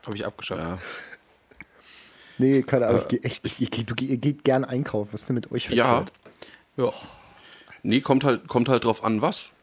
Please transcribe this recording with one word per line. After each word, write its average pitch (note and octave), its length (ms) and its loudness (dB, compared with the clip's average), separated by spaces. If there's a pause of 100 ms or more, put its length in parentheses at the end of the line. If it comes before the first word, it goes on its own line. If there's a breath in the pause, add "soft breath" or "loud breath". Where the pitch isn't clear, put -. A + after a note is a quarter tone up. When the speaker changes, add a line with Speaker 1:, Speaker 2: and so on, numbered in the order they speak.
Speaker 1:
hab A2 100 -8
ich G#2 100 -6
abgeschafft. F#2 360 -8
Speaker 2:
Ja. F2 160 -6 (1600 loud breath)
Speaker 3:
Nee, C3+ 220 6
keine B2 260 2
Ahnung, A#2 140 4
ich - 120 -8
Speaker 2:
Äh. A#2+ 40 0
Speaker 3:
geh - 100 -4
echt, - 180 -8
ich, - 160 -6
ich A#2 100 -2
geh, A#2 120 -4
du A2+ 120 -6
geh, B2 100 -4
ihr C3+ 120 -2
geht C#3 260 -2
gern C3+ 200 4
einkaufen. B2 480 -4
Was G#2 100 -8
ist - 80 -12
denn C3 60 0
mit - 160 -6
euch - 180 -6
Speaker 2:
Ja. A#2 160 4
Speaker 3:
verkehrt? C3 280 2 (640 loud breath)
Speaker 1:
Ja. B2 140 0 (920 loud breath)
Speaker 2:
Nee, A#2+ 180 2
kommt C3+ 220 4
halt, C3 240 2
kommt B2 220 2
halt B2 160 4
drauf A2+ 180 0
an, A2 180 0
was. F3 280 -2 (140)